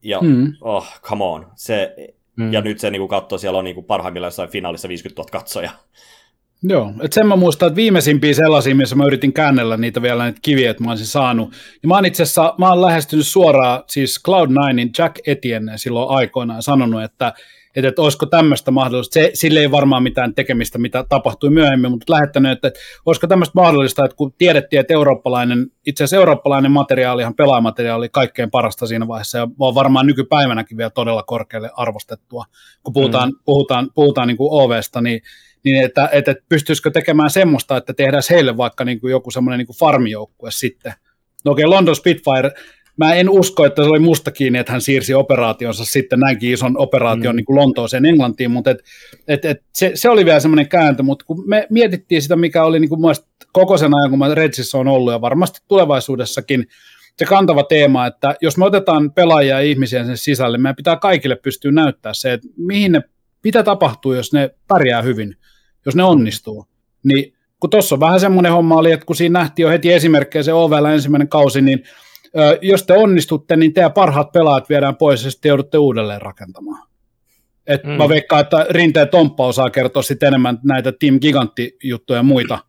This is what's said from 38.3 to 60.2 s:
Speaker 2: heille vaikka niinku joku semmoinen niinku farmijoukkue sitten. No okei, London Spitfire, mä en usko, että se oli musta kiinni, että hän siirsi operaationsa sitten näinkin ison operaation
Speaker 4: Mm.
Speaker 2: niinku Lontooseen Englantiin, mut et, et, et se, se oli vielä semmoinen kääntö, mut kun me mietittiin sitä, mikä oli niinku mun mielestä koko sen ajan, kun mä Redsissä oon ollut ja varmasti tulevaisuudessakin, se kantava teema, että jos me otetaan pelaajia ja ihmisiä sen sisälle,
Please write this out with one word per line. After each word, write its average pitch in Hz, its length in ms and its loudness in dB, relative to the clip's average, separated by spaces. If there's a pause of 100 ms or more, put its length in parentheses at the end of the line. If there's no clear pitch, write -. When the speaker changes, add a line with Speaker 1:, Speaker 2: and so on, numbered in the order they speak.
Speaker 2:
heille 139 280 2
vaikka 123 280 -4
niinku 120 220 -6
joku 127 240 -4
semmoinen 127 260 -4
niinku 120 160 -10
farmijoukkue 117 800 -2
sitten. - 420 -10 (520)
No 143 60 0
okei, 143 140 2
London 170 300 4
Spitfire, 139 560 0 (460)
mä 156 160 2
en 185 160 2
usko, 190 360 2
että 143 180 2
se 147 60 2
oli 156 100 4
musta 156 320 2
kiinni, 123 280 -2
että 120 120 -6
hän 123 100 -4
siirsi 135 320 -2
operaationsa 120 720 0
sitten 127 340 0
näinkin 123 340 0
ison 123 240 -2
operaation 120 580 0
Speaker 4:
Mm. - 20 -2
Speaker 2:
niinku 120 180 -2
Lontooseen 131 500 2
Englantiin, 127 460 2
mut 120 160 -2
et, 127 100 0 (500)
et, 151 180 -2
et 120 180 -4 (100)
se, - 200 -2
se 233 160 0
oli 214 160 4
vielä 160 140 6
semmoinen 151 300 2
kääntö, 147 340 2
mut 135 200 -2
kun 165 260 -10
me 208 200 0
mietittiin 190 520 0
sitä, 147 140 0
mikä 165 280 0
oli 160 160 2
niinku 156 160 0
mun 160 60 -4
mielestä 160 260 0 (260)
koko 185 240 4
sen 147 180 2
ajan, 143 140 2
kun 135 100 0
mä 143 160 2
Redsissä 143 420 -2
oon 131 100 0
ollut 127 260 2
ja 117 80 -4
varmasti 151 460 -2
tulevaisuudessakin, 135 1000 0 (500)
se 160 80 -2
kantava 175 380 2
teema, 139 420 2
että 139 360 -4
jos 156 160 -2
me 185 80 4
otetaan 175 460 2
pelaajia 151 440 2
ja 135 40 -2 (100)
ihmisiä 127 360 -2
sen 120 120 -6
sisälle, 123 400 -2